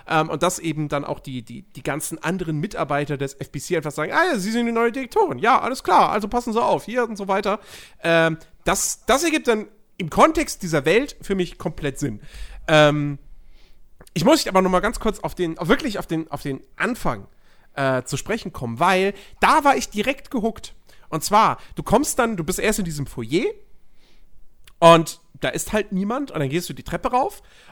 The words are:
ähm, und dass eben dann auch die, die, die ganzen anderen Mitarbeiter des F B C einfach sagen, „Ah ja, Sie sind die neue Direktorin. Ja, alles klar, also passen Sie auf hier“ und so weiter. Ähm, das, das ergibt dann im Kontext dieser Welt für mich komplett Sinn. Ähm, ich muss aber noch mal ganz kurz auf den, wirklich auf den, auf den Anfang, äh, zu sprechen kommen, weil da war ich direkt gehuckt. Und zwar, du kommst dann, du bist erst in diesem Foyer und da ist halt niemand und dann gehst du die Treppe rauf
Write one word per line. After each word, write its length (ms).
ähm, 220
und 120
dass 160
eben 300
dann 160
auch 160
die, 240
die, 200
die 200
ganzen 400
anderen 340
Mitarbeiter 600
des 160
F 180
B 80
C 160
einfach 160
sagen, 220
„Ah 180
ja, 80
Sie 120
sind 140
die 60
neue 220
Direktorin. 460
Ja, 200
alles 240
klar, 280
also 180
passen 240
Sie 80
auf 240
hier“ 180
und 140
so 100
weiter. 320
Ähm, 360
das, 440
das 180
ergibt 240
dann 180
im 120
Kontext 540
dieser 220
Welt 360
für 140
mich 220
komplett 420
Sinn. 220
Ähm, 500
ich 100
muss 240
aber 140
noch 100
mal 80
ganz 220
kurz 180
auf 160
den, 240
wirklich 400
auf 80
den, 240
auf 120
den 180
Anfang, 500
äh, 300
zu 120
sprechen 380
kommen, 260
weil 340
da 240
war 100
ich 140
direkt 420
gehuckt. 440
Und 160
zwar, 320
du 80
kommst 360
dann, 180
du 80
bist 120
erst 220
in 60
diesem 200
Foyer 380
und 400
da 80
ist 240
halt 180
niemand 400
und 80
dann 80
gehst 220
du 40
die 100
Treppe 280
rauf 300